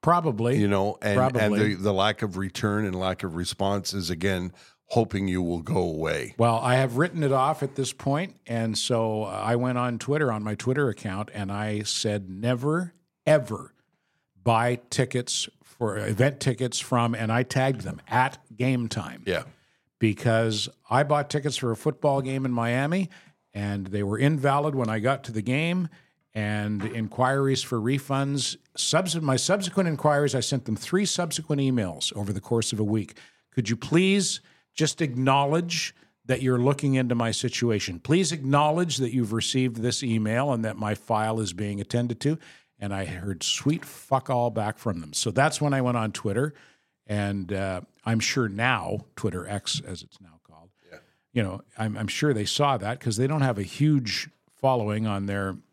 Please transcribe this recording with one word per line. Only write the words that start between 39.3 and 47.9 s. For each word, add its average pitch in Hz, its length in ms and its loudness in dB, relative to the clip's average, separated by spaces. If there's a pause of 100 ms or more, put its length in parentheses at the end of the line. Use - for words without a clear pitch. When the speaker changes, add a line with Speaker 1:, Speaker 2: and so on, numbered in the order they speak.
Speaker 1:
received 117 460 0
this 117 260 -2
email 113 480 0
and 113 120 0
that 107 120 -4
my 107 180 -2
file 110 460 -2
is 98 120 -4
being 101 280 -4
attended 120 400 -2
to." 156 180 0 (400)
And 101 160 -6
I 95 120 -4
heard 90 360 -6
sweet - 420 -2
fuck - 460 -4
all 120 200 2
back 107 280 -4
from 90 220 -4
them. 78 120 -14
So 107 200 -2
that's 143 280 2
when 147 140 2
I 135 60 2
went 123 160 2
on 110 160 -2
Twitter, 123 420 -2 (540)
and, 101 440 -2
uh, 95 280 -4 (240)